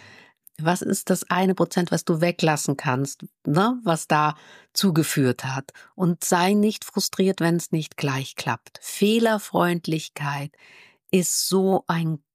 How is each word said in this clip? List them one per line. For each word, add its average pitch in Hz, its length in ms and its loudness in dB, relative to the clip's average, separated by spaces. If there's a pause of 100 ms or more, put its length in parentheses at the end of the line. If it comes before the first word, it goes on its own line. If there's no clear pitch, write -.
(580)
Was 170 240 0
ist - 260 -2
das - 220 -2
eine 185 240 2
Prozent, 170 360 0
was 165 140 -2
du 165 160 0
weglassen 160 560 0
kannst, 135 480 -4 (220)
ne, 208 380 2
was 165 220 0
da 151 280 2 (400)
zugeführt 147 720 2
hat? 131 280 -8 (220)
Und 180 300 -2
sei 185 280 2
nicht 208 320 2
frustriert, - 560 -2
wenn's 170 320 0
nicht 156 240 -4
gleich 135 400 -4
klappt. - 460 -8
Fehlerfreundlichkeit 175 1700 0 (580)
ist - 380 0
so 190 380 2
ein 165 360 -2 (120)